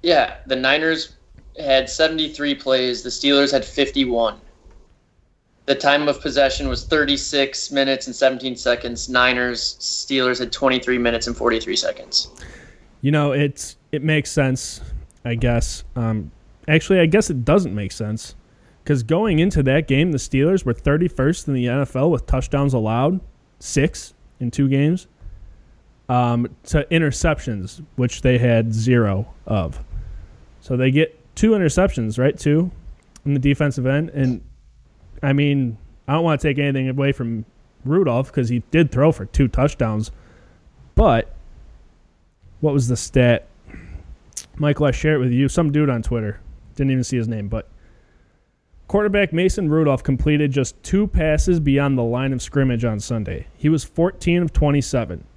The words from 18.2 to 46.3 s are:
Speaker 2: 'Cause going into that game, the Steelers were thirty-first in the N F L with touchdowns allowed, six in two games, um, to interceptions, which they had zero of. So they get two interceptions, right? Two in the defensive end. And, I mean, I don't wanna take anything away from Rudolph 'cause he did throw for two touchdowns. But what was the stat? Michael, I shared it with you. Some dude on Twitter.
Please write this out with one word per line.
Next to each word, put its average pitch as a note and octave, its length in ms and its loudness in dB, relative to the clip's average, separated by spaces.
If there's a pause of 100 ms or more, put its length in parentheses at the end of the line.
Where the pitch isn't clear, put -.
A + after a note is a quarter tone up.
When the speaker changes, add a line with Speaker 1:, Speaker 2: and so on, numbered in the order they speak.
Speaker 2:
'Cause C3+ 180 0
going E3 380 2
into D#3+ 220 2
that C3+ 260 2
game, D#3 240 2
the C#3 60 0
Steelers D#3 480 0
were A#2 80 0
thirty-first D#3 760 0
in C#3 60 -2
the B2 140 0
N C3 120 0
F C3+ 160 -4
L C#3+ 140 2
with B2+ 160 0
touchdowns C#3 480 0
allowed, B2 460 0 (380)
six - 540 -2 (260)
in A#2+ 120 -4
two C#3 180 0
games, D3 380 0 (1040)
um, A#2+ 360 2 (180)
to D3 260 0
interceptions, D3+ 920 -2 (140)
which B2 240 -2
they B2+ 160 4
had A#2 380 2
zero A2 520 2 (200)
of. F#2 360 -2 (760)
So B2+ 180 -4
they C3 120 4
get D3+ 280 0 (160)
two A3 180 4
interceptions, E3 640 2
right? C3+ 200 2
Two D#3+ 320 2 (540)
in C#3+ 100 -2
the C3+ 60 0
defensive C#3 460 0
end. D3 240 0
And, B2+ 300 -2 (800)
I C#3 120 2
mean, C#3 420 0 (320)
I D3 60 0
don't E3 100 0
wanna D#3 140 2
take C#3+ 200 0
anything C3+ 300 0
away C#3 240 0
from A#2 320 -4 (400)
Rudolph C3+ 480 0
'cause B2 160 0
he A#2+ 220 0
did D#3+ 200 4
throw D3 220 4
for F#2+ 140 -6
two C#3 220 2
touchdowns. A2 600 0 (840)
But A#2+ 360 4 (1300)
what D3+ 120 2
was C3 160 2
the A#2+ 80 0
stat? B2 500 2 (1120)
Michael, D3 300 2
I C3+ 40 4
shared D3+ 260 0
it - 80 0
with B2 80 2
you. C3 180 2
Some D#3+ 200 0
dude D3 200 2
on A#2 120 -2
Twitter. G#2+ 380 -4 (360)